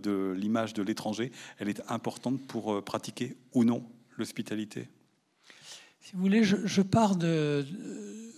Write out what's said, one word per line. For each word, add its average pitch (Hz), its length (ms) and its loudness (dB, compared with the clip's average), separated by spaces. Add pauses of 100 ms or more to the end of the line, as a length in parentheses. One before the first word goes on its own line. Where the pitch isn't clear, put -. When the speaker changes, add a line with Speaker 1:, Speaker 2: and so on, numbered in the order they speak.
Speaker 1:
de 98 340 0
l'image 107 380 0
de 107 80 -2
l'étranger, 110 500 -4 (280)
elle 104 100 -4
est 104 200 -6
importante 120 500 -4
pour, 110 340 -4
euh, 101 80 -2
pratiquer - 540 -6 (180)
ou 123 120 6
non 117 180 2 (340)
l'hospitalité. 107 680 -6 (1120)
Speaker 2:
Si - 140 -20
vous 180 80 -4
voulez, 196 220 6
je, 202 120 6 (100)
je 196 160 4
pars 196 360 6
de, 151 500 2 (720)